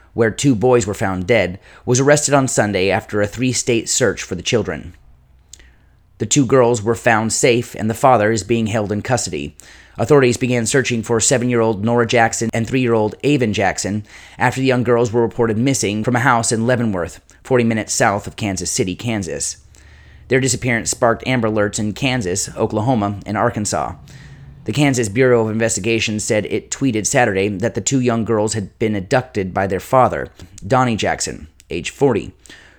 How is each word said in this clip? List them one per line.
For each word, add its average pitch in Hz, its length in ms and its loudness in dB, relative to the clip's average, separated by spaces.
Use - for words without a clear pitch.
where 113 160 2
two 139 240 2
boys 120 320 4
were 104 80 -4
found 95 320 -4
dead, 95 320 2
was 127 120 2
arrested 143 360 4
on 131 120 4
Sunday 98 440 0
after 95 280 -2
a 104 60 2
three-state 120 640 -2
search - 320 0
for - 140 -8
the 87 80 -10
children. 90 500 -4
The 113 80 -4
two 143 180 2
girls 120 380 4
were 113 100 0
found 110 400 2
safe, 120 400 2
and 110 160 -4
the 110 60 -2
father 113 360 4
is 110 120 -2
being 113 240 0
held 104 240 -2
in 104 100 -2
custody. 85 540 -4
Authorities 127 400 4
began 120 300 -2
searching 123 340 0
for 113 180 0
seven-year-old 113 640 0
Nora 117 220 2
Jackson 113 480 0
and 113 140 -2
three-year-old 117 560 0
Avon 123 280 2
Jackson 98 540 -2
after 127 240 0
the 135 60 0
young 123 160 2
girls 117 280 2
were 117 120 2
reported 113 340 0
missing 110 460 0
from 123 120 0
a 120 40 2
house 117 320 2
in 113 160 0
Leavenworth, 110 540 -2
forty 123 200 2
minutes 113 280 -2
south 104 360 0
of - 80 -14
Kansas 92 340 -4
City, 92 240 -2
Kansas. 92 640 -6
Their 131 120 2
disappearance 123 520 -2
sparked - 340 0
Amber 120 240 0
Alerts 107 300 -2
in 107 140 -4
Kansas, 107 640 -4
Oklahoma, 107 600 0
and 104 100 -6
Arkansas. 104 580 -2
The 110 80 -6
Kansas 135 340 2
Bureau 120 380 4
of 110 40 -2
Investigation 110 680 -2
said 107 280 0
it - 220 -6
tweeted 110 380 -2
Saturday 104 400 2
that 104 260 -2
the - 60 -4
two 127 220 0
young 117 240 0
girls 107 280 0
had 104 260 -6
been 107 180 0
abducted 98 560 -2
by 98 120 0
their 95 140 -2
father, 92 480 2
Donnie 123 300 2
Jackson, 80 500 -4
age 82 200 -8
forty, 113 440 0